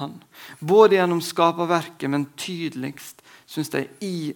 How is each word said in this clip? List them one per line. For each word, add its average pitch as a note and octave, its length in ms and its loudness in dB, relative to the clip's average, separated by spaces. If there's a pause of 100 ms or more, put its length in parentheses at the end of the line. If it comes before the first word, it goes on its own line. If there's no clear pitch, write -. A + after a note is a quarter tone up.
han. C#3+ 220 -12 (360)
Både G3 400 6
gjennom F3 240 0
skaperverket, E3+ 880 -2
men C#3+ 240 -2
tydeligst, D3 880 -10 (240)
synes - 240 -8
jeg, C#3 200 -4 (120)
i E3+ 340 -6